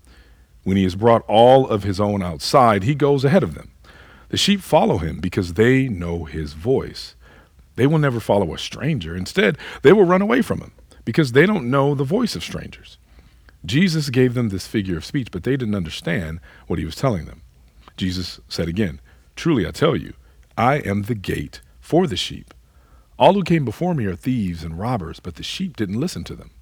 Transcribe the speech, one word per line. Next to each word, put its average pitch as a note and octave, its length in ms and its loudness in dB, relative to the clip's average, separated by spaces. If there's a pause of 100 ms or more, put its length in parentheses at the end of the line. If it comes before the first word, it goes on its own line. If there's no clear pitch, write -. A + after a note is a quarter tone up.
(640)
When F#2+ 140 0
he G2 60 4
has F#2 120 0
brought A2 320 4
all B2+ 400 8
of G#2 160 -2
his G2 160 -4
own G#2 220 0
outside, G2+ 640 2
he C#3 120 0
goes C#3+ 280 0
ahead C#3+ 200 4
of D#2+ 120 -6
them. - 160 -18 (580)
The - 80 -4
sheep G3+ 240 0
follow D#3+ 380 2
him D#2 200 -6
because F2 340 -4
they C3 340 4
know E2+ 380 -6
his D2+ 280 -8
voice. F#2+ 640 -4 (600)
They B2 120 2
will D#3+ 100 2
never C#3 220 0
follow G2+ 340 0
a - 60 -12
stranger. F#2+ 560 -6
Instead, E3 420 0 (240)
they C3+ 100 10
will G3+ 140 8
run F3+ 160 4
away A3+ 200 2
from - 200 -4
him - 100 -18 (320)
because B2 280 0
they C#3+ 140 6
don't F3 240 0
know C#3 240 2
the C#3 100 -2
voice G3 320 -2
of E2 80 -8
strangers." - 540 -14 (680)
Jesus D3+ 460 0
gave B2+ 240 2
them A#2+ 160 0
this F#2+ 160 -6
figure F#2+ 320 -2
of D#2 80 -10
speech, C3 240 -6
but F2+ 140 -10
they B2+ 120 -2
didn't A2+ 200 -2
understand E2+ 640 -6 (260)
what E2+ 140 -4
he E2 60 -4
was D#2+ 100 -10
telling G2 300 -2
them. - 180 -20 (520)
Jesus F2+ 520 -6
said E2+ 200 -6
again, E2+ 320 -4 (360)
"Truly B2+ 320 0
I D#2 40 -10
tell - 240 0
you, - 180 -8 (440)
I C3 200 4
am G2+ 260 -2
the A2+ 100 -4
gate D#2+ 480 -6 (180)
for F3 280 0
the G2 100 -6
sheep. - 380 -10 (640)
All D3+ 140 8
who G3+ 100 0
came D#3+ 200 0
before E3 300 -4
me B2+ 120 -2
are F#2 100 -2
thieves F#2+ 480 -4
and D#2+ 160 -8
robbers, G2+ 400 -6
but - 160 -14
the - 80 -16
sheep - 340 -8
didn't G#2 220 -4
listen C3+ 240 -6
to C2+ 120 -14
them. - 140 -18 (120)